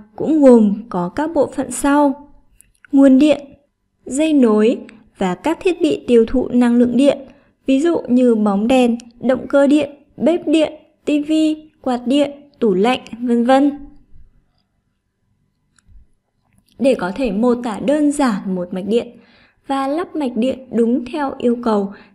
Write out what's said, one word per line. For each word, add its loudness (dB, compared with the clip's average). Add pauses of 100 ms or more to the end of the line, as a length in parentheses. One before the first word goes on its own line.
(160)
cũng 0
gồm 6
có -6
các -6
bộ 0
phận -8
sau: 0 (600)
nguồn 6
điện, 2 (580)
dây -2
nối 2 (400)
và -2
các -4
thiết -2
bị -2
tiêu 4
thụ -2
năng 2
lượng 2
điện, 2 (480)
ví 2
dụ 0
như 2
bóng -2
đèn, 2 (220)
động -2
cơ 2
điện, 0 (260)
bếp -2
điện, 0 (320)
tivi, -2 (100)
quạt -6
điện, 0 (280)
tủ 0
lạnh, 0 (200)
vân -2
vân. 2 (3000)
Để 2
có -6
thể -4
mô 0
tả -8
đơn 0
giản -2
một -8
mạch -8
điện -4 (500)
và -4
lắp -6
mạch -6
điện -4
đúng 0
theo -8
yêu -2
cầu -2 (220)